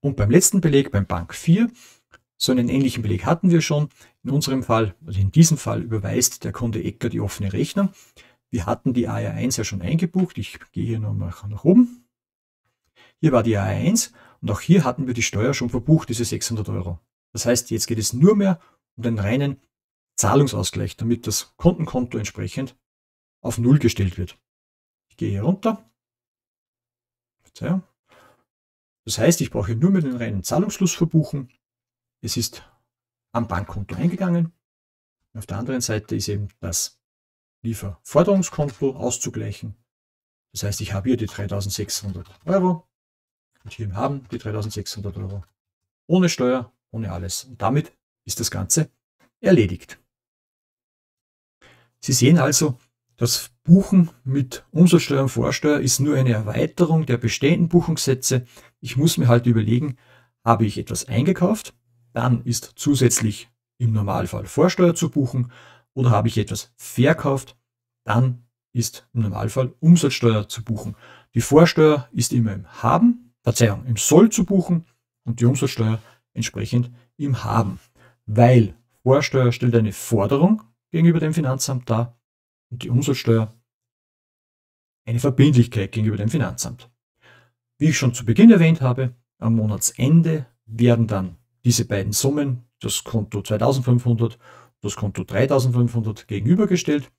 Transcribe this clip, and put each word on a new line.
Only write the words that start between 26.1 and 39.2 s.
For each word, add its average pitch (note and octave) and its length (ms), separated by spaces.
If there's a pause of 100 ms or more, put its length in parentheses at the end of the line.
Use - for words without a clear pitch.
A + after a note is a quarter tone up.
Verzeihung. - 400 (1200)
Das - 140
heißt, E3 220
ich C#3 100
brauche G#2+ 240
nur D3 160
mehr F#3+ 120
den B2+ 140
reinen A2 260
Zahlungsfluss F#3+ 520
verbuchen. D#3 560 (720)
Es - 140
ist - 260 (720)
am A#2 160
Bankkonto G2 460
eingegangen. F3 580 (800)
Auf G#2+ 120
der G2 120
anderen B2+ 220
Seite G#2+ 360
ist G2+ 120
eben G#2 200 (120)
das - 400 (600)
Lieferforderungskonto C#3 1300
auszugleichen. G#2+ 800 (800)